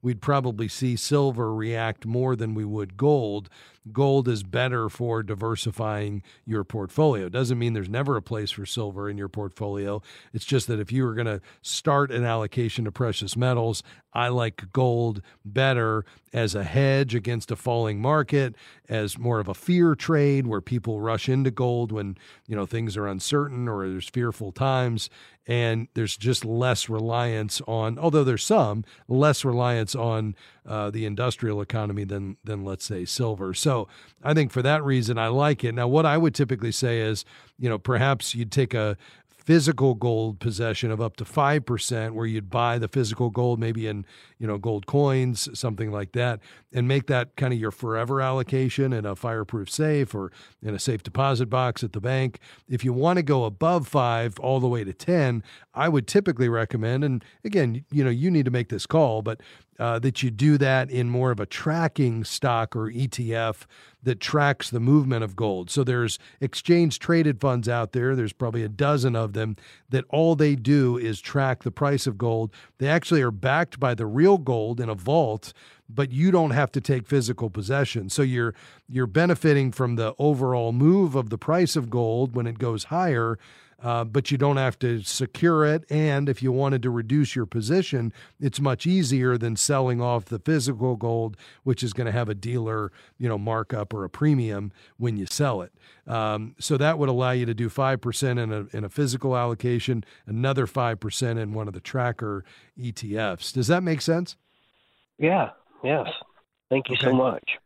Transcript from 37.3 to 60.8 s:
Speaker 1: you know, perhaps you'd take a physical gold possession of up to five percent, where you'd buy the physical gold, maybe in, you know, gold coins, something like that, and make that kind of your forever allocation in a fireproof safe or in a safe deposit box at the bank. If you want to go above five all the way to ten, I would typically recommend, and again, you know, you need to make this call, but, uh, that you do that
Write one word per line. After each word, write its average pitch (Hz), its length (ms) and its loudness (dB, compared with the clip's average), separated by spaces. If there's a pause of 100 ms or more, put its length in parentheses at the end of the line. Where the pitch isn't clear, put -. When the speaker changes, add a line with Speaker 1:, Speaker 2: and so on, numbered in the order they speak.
Speaker 1:
you 123 100 -2
know, 110 120 0
perhaps 127 560 0
you'd 117 160 -4
take 131 240 0
a 107 200 0 (320)
physical 139 680 4
gold 110 440 -2
possession 113 520 -2
of 110 100 -4
up 113 140 -4
to 107 100 -10
five 147 400 2
percent, 113 480 -4
where 113 140 -4
you'd 107 240 -4
buy 120 260 2
the 113 100 -2
physical 120 440 -2
gold, 120 280 0
maybe 113 280 -4
in, 104 180 -6 (320)
you 113 80 -8
know, 104 140 -2
gold 104 260 -4
coins, 131 640 2 (100)
something 110 320 -4
like 101 200 -6
that, 120 280 -2 (320)
and 123 160 0
make 135 200 2
that 127 280 0
kind 131 160 0
of 120 80 -2
your 110 120 -2
forever 117 500 -2
allocation 131 720 0
in 107 140 -2
a 98 80 -4
fireproof 110 520 -6
safe 151 460 0
or 98 180 -6 (300)
in 107 140 -6
a 92 40 -6
safe 113 220 -2
deposit 131 460 0
box 127 360 0
at 107 100 -6
the 107 60 -6
bank. 127 380 -2 (300)
If 123 180 -4
you 123 80 2
want 160 240 4
to 175 60 2
go 135 220 2
above 156 420 0
five 117 520 0
all 131 200 2
the 127 80 2
way 120 160 0
to 95 100 -6
ten, 135 480 2 (320)
I 147 160 2
would 143 160 4
typically 143 440 2
recommend, 117 540 0
and 131 220 0 (180)
again, 143 460 0
you 143 140 2
know, 131 80 4
you 135 180 0
need 156 160 4
to 127 60 2
make 120 180 0
this 104 160 -6
call, 123 380 2
but, 110 180 -6 (380)
uh, 117 180 0
that 120 240 0
you 131 80 0
do 139 280 4
that 131 340 2